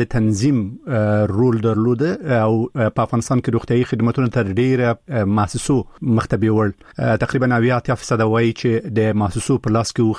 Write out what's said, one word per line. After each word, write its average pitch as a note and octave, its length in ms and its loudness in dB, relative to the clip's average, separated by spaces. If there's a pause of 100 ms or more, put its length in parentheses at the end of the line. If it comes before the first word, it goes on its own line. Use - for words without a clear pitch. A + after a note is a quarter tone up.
د A2+ 120 0
تنظیم، A2 540 2
اه، G#2+ 640 0
رول A#2 340 2
درلوده A#2 460 0 (260)
او، A2 160 2 (220)
اه، A2 240 0
په A#2 80 0
افغانستان B2 340 -2
کې A2+ 140 -2
روغتیايي A#2+ 340 0
خدمتونه A#2 480 0
تر G2+ 220 -2
ډیره، B2 340 2
اه، A#2 320 -4 (140)
مؤسسو - 360 -2 (440)
مخ - 160 -4
ته G2+ 80 -2
بیول. G#2+ 280 2 (280)
اه، A#2+ 260 0
تقریبا B2+ 320 0
اویا A#2+ 260 2
اتیا B2+ 200 -2
فیصده A2 260 0
وایي A2+ 240 2
چې A#2 460 -2
د G#2+ 240 2
مؤسسو A2 340 0 (100)
په A2 120 2
لاس A2 180 -4
کې B2 100 2
وو، A2 120 2